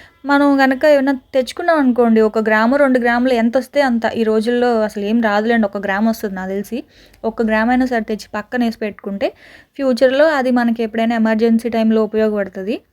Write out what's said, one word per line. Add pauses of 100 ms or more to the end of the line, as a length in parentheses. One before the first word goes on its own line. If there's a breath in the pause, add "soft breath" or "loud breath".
(240 loud breath)
మనం
గనక
ఏమైనా
తెచ్చుకున్నాం
అనుకోండి,
ఒక
గ్రాము,
రెండు
గ్రాములు
ఎంత
వస్తే
అంత.
ఈ
రోజుల్లో
అసలు
ఏం
రాదులేండి,
ఒక
గ్రామ్
వస్తుంది
నాకు
తెలిసి. (400 soft breath)
ఒక
గ్రామ్
అయినా
సరే
తెచ్చి
పక్కన
వేసి
పెట్టుకుంటే (460 loud breath)
ఫ్యూచర్లో
అది
మనకి
ఎప్పుడైనా
ఎమర్జెన్సీ
టైంలో
ఉపయోగపడుతుంది. (120)